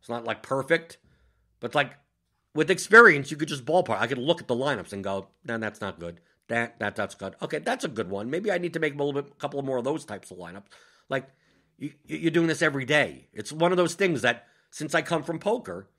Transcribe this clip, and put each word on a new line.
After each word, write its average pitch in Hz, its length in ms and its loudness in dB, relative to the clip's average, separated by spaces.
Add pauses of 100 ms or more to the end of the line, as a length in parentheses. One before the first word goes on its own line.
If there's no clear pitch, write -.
it's - 80 -20
not, 117 160 -6
like, 113 180 -4
perfect, 139 560 -2 (600)
but, 117 160 -10
like, 143 180 2 (600)
with 156 160 2
experience, 175 640 8
you 151 40 -8
could 151 120 -4
just 139 160 -8
ballpark. 156 340 2
I 113 80 2
could 127 120 -2
look 160 220 0
at 113 60 -14
the 123 80 0
lineups 131 380 -2
and 98 100 -8
go, 95 260 -4 (160)
"Nah, 117 140 -6
that's 107 220 -6
not 98 180 -8
good. 85 220 -12 (260)
That, 117 320 -4
that, 104 160 -4
that's 101 220 -6
good. 98 260 -10
Okay, 156 160 -6
that's 247 260 -4
a 180 40 -4
good 107 200 -6
one. 101 220 -6
Maybe 196 220 -4
I 180 60 0
need 175 160 -6
to 160 60 -4
make 151 140 -2
a - 20 -12
little 143 160 -2
bit, 139 200 -6
a - 40 -20
couple 143 260 -6
more 135 160 -2
of 117 60 -4
those 147 200 -4
types 101 260 -14
of 92 80 -16
lineups." 90 280 -16 (420)
Like, 135 200 -4 (500)
you, 143 140 -10 (140)
you, 156 120 -8
you're 160 120 2
doing 165 160 4
this 160 160 0
every 139 220 0
day. 117 480 0
It's - 180 -10
one 165 220 2
of 180 40 2
those 175 180 2
things 170 280 0
that 117 240 0 (240)
since 151 240 -8
I 160 80 4
come 160 220 -2
from 165 160 -6
poker 101 480 -4 (100)